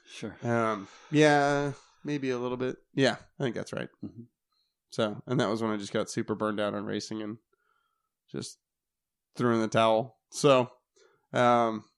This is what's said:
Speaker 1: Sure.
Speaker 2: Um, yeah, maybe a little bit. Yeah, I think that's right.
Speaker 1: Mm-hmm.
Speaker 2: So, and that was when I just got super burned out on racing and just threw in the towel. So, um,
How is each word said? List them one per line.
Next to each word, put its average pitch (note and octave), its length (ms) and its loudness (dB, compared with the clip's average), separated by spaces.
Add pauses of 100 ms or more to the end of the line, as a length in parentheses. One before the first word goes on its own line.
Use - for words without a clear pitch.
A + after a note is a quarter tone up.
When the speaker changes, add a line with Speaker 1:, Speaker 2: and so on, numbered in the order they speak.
Speaker 1:
Sure. G#2 340 -12
Speaker 2:
Um, A2 440 0 (240)
yeah, C#3+ 600 4 (300)
maybe C#3+ 280 -4
a B2 60 -2
little B2 200 -4
bit. B2+ 200 -6 (160)
Yeah, B2+ 240 2 (220)
I - 40 -4
think F#2 120 -4
that's F#2+ 180 -10
right. - 160 -8 (140)
Speaker 1:
Mm-hmm. A2 200 -14 (680)
Speaker 2:
So, A2 380 -4
and B2+ 120 0
that A2 100 2
was A2 120 -2
when A2+ 100 -2
I G#2+ 60 -4
just G2+ 160 -8
got G#2+ 160 -4
super A2 260 -6
burned G#2 240 -4
out G#2 140 -2
on G#2 120 -6
racing G#2 360 -8
and G#2+ 160 -10 (960)
just - 260 -10 (800)
threw A#2+ 200 2
in A2+ 60 2
the A2 60 0
towel. A2+ 500 2 (140)
So, B2+ 400 4 (640)
um, A#2+ 500 2 (140)